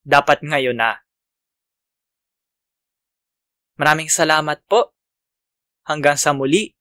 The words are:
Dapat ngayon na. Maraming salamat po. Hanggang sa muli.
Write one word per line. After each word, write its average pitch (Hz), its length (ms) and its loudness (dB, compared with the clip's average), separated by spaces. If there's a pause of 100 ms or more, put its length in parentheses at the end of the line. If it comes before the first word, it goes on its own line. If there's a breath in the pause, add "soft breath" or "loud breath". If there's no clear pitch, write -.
Dapat 143 400 2
ngayon 131 400 -4
na. 113 160 0 (2750)
Maraming 156 320 -2
salamat 156 560 0
po. - 320 0 (880)
Hanggang 147 320 0
sa 147 160 0
muli. 143 480 -2